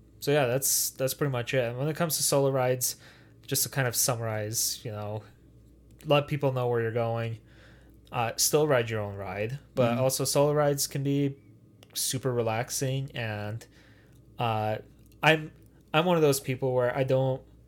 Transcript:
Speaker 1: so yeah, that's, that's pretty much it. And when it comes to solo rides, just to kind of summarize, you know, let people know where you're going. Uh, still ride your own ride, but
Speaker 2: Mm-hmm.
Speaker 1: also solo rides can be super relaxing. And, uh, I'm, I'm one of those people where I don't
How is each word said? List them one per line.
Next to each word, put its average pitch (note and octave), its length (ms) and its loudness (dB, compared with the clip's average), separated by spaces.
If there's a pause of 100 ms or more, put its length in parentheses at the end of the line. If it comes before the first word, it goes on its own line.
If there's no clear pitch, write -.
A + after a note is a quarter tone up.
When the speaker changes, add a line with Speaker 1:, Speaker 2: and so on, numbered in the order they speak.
(200)
Speaker 1:
so - 120 -2
yeah, C#3+ 140 4
that's, - 460 0
that's C3 220 -2
pretty C#3+ 180 -2
much A#2+ 220 -4
it. C3 160 2
And A#2+ 100 -8
when C#3+ 80 -2
it D#3 80 -4
comes E3 220 -2
to D3 60 -2
solo C#3 280 2
rides, B2+ 440 0 (520)
just - 160 -2
to B2 60 -6
kind C3+ 180 -2
of A#2 80 -4
summarize, A2+ 880 -2
you A#2 80 -8
know, G#2 320 -8 (840)
let D3 220 4
people C#3 240 0
know B2+ 160 -2
where A#2+ 140 0
you're A2+ 100 -2 (180)
going. A#2 300 -4 (720)
Uh, A#2 260 -2
still D#3 300 4
ride B2 220 2
your A2 120 -2
own G2+ 140 -6
ride, G2+ 440 -6 (160)
but A#2+ 180 4
Speaker 2:
Mm-hmm. B2 80 0
Speaker 1:
also C3 220 2
solo C#3+ 300 2
rides C#3+ 340 2
can C#3 160 -4
be C#3 320 2 (580)
super - 400 -2
relaxing. B2 800 -2
And, G#2+ 500 -6 (760)
uh, A2 380 0 (460)
I'm, D#3 280 4 (420)
I'm D#3 120 4
one F3+ 100 4
of D#3+ 60 4
those C#3 180 4
people B2+ 340 -4
where B2 220 2
I C#3 80 0
don't C3 380 0 (260)